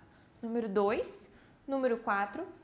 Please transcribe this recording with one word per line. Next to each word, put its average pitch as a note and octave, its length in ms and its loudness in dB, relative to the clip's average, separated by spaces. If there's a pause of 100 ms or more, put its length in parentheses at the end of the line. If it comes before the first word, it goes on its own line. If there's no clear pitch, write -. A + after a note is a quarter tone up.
(420)
Número A3+ 260 -2
dois, G#3 680 0 (320)
número C4 300 2
quatro G#3+ 500 -2 (180)